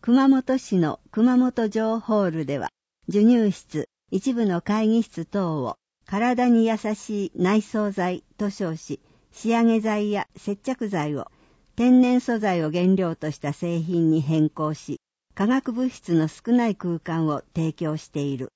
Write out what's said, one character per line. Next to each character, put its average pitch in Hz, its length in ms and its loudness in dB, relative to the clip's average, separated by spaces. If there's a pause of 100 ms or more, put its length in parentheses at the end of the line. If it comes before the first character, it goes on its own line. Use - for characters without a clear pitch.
熊 269 240 4
本 262 320 2
市 190 200 -2
の 156 200 0 (140)
熊 247 240 2
本 247 340 0
城 220 300 -2
ホ 214 220 0
ー 185 80 0
ル 160 140 -4
で 139 140 -4
は、 92 120 -6 (360)
授 208 180 2
乳 226 280 4
室、 - 360 -8 (220)
一 220 220 -2
部 233 140 -2
の 175 140 0
会 214 280 0
議 226 140 2
室 165 220 -8
等 165 380 -4
を、 117 140 -6 (300)
体 240 420 0
に 226 180 4
優 220 100 0
し 208 500 -6
い - 100 -10
内 202 260 2
装 208 300 -4
材 180 320 -4 (120)
と 202 140 -4
称 170 240 -6
し、 - 260 -10 (300)
仕 - 200 -6
上 233 120 2
げ 226 180 4
材 208 300 -2
や 202 160 -4 (100)
接 202 200 -6
着 247 320 -6
剤 151 260 -4
を、 - 160 -8 (460)
天 247 260 6
然 247 180 4
素 233 200 -2
材 180 240 0
を 151 80 -2
原 180 240 4
料 170 180 -2
と 151 160 -6
し - 80 -10
た 147 140 -6
製 170 280 -4
品 165 300 0
に 160 100 2
変 156 300 2
更 156 240 -6
し、 - 260 -12 (340)
化 196 120 -2
学 262 260 0
物 254 160 -2
質 - 260 -6
の 160 120 2
少 - 260 -4
な 240 140 4
い 208 80 -2
空 175 240 -6
間 160 300 -2
を 147 140 -2 (120)
提 160 180 -2
供 156 240 -4
し - 120 -12
て 151 120 -6
い 139 160 -4
る。 127 200 -8